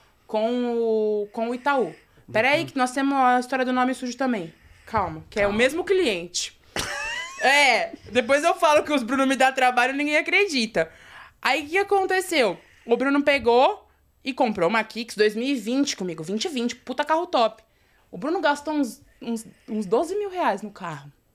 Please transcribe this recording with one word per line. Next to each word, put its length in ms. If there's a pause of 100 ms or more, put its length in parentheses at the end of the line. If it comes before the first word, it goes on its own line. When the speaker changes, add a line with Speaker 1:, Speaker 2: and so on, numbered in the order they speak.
(280)
Speaker 1:
com 460
o, 580
com 180
o 60
Itaú. 400 (360)
Pera 200
aí, 100
Speaker 2:
Uhum. 60
Speaker 1:
que 100
nós 140
temos 240
a 240
história 260
do 80
nome 220
sujo 220
também. 360 (320)
Calma, 440
que 100
é 40
o 60
Speaker 3:
Calma. 100
Speaker 1:
mesmo 240
cliente. 760 (160)
<laughs> 300 (360)
É, 500 (200)
depois 340
eu 100
falo 260
que 120
os 100
Bruno 240
me 80
dá 160
trabalho, 420
ninguém 240
acredita. 720 (520)
Aí, 240
o 40
que 80
aconteceu? 800 (280)
O 100
Bruno 280
pegou 640 (360)
e 100
comprou 360
uma 140
Kicks 340
dois 180
mil 100
e 80
vinte 440
comigo, 260
vinte 240
vinte, 300
puta 260
carro 240
top. 340 (480)
O 80
Bruno 220
gastou 340
uns, 280 (200)
uns, 240 (220)
uns 180
doze 300
mil 140
reais 340
no 80
carro, 400 (240)